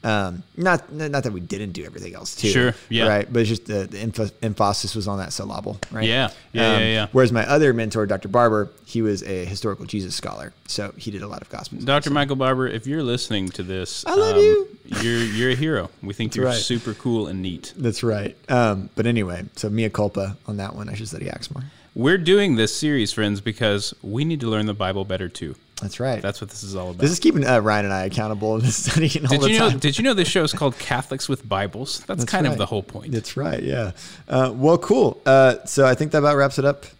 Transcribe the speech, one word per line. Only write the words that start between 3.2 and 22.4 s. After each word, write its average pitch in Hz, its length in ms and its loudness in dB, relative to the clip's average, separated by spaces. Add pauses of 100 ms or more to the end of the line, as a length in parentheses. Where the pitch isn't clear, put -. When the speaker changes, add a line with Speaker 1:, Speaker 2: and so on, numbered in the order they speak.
Speaker 1:
But 117 60 2
it's 110 100 4
just 110 160 -4
the, 101 220 -2
the 101 100 -12
emph-, 107 340 -4 (120)
emphasis 104 520 0
was 104 120 -4
on 101 100 -4
that 90 160 -8
syllable, 101 460 -8 (120)
right? 110 160 -2
Speaker 2:
Yeah, 120 220 2 (240)
yeah, 113 220 2
Speaker 1:
Um, 113 60 4
Speaker 2:
yeah, 110 60 2
yeah. 110 260 0
Speaker 1:
whereas 127 180 6
my 113 180 2
other 143 240 4
mentor, 110 320 0
Doctor 98 240 -2
Barber, 107 400 4 (160)
he - 160 -2
was 104 220 0
a 92 220 -6
historical 98 400 -6
Jesus 92 300 -6
scholar, 65 380 -10 (140)
so 101 300 -6
he - 120 -10
did 98 140 -10
a 101 40 -12
lot - 140 -12
of - 80 -20
Gospels. - 340 -12
Speaker 2:
Doctor 143 260 2
Speaker 1:
So 139 40 2
Speaker 2:
Michael 139 220 2
Barber, 131 320 0
if 113 180 -4
you're 147 180 -2
listening 113 460 -2
to 92 140 -8
this, 92 420 -6
Speaker 1:
I 320 80 -2
love 427 220 4
Speaker 2:
um, 403 60 8
Speaker 1:
you. 415 260 6 (340)
Speaker 2:
you're, 117 220 2
you're 113 260 0
a 127 60 2
hero. 131 340 -2 (140)
We 101 100 -6
think 113 180 -4
Speaker 1:
That's - 60 -6
Speaker 2:
you're 127 80 0
Speaker 1:
right. 123 100 0
Speaker 2:
super 113 380 -2
cool 113 340 -2
and 92 140 -6
neat. 90 340 -8
Speaker 1:
That's 120 280 -2
right. 104 340 -2 (120)
Um, 110 460 0
but 113 120 0
anyway, 95 380 -2 (100)
so - 120 -6
mea 110 220 0
culpa 101 560 -2
on 104 120 -6
that 98 180 -8
one. 104 140 -10
I 101 40 -8
should 107 140 -10
study - 200 -10
Acts - 260 -10
more. 131 100 -10 (320)
Speaker 2:
We're 151 240 4
doing 180 360 4